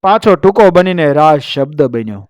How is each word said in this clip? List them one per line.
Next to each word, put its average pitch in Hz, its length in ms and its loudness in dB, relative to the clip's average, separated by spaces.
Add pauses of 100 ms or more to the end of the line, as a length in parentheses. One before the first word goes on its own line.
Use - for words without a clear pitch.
પાછો 202 320 0
ટૂંકો 196 360 2
બનીને 175 420 0
રાહ 151 240 2
શબ્દ 143 440 -6
બન્યો. 110 480 -6